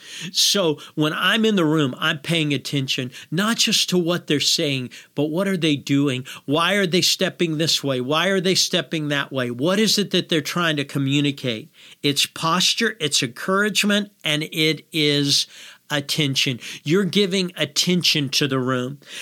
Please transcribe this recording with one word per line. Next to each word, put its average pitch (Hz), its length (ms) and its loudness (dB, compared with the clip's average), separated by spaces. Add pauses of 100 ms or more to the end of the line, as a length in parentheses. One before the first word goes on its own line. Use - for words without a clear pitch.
(320)
So 165 480 0 (160)
when 156 160 2
I'm 196 320 0
in 214 140 4
the 165 80 4
room, 151 320 2
I'm 156 220 -2
paying 156 340 0
attention, 135 580 -4 (180)
not 208 280 0
just - 320 0
to 180 80 2
what 170 300 0
they're 147 120 2
saying, 139 520 0 (240)
but 143 100 2
what 180 240 0
are 190 80 0
they 156 180 2
doing? 139 500 0 (200)
Why 165 300 2
are 196 120 2
they 165 140 2
stepping 170 560 0
this - 260 0
way? 135 160 0
Why 151 280 0
are 196 120 2
they 180 160 0
stepping 160 540 -2
that 143 240 -2
way? 123 180 -2
What 170 280 0
is 214 180 2
it 196 140 -2
that 180 180 0
they're 165 100 2
trying 165 380 0
to 139 80 -2
communicate? 139 840 -2 (320)
It's 143 240 0
posture, 185 760 0
it's 147 200 0
encouragement, 202 920 0 (100)
and 151 200 0
it 156 500 0
is 143 520 2 (460)
attention. 139 680 -2 (240)
You're 180 200 2
giving 185 540 0
attention 160 720 0
to 147 180 0
the 135 120 0
room. 127 400 -2 (220)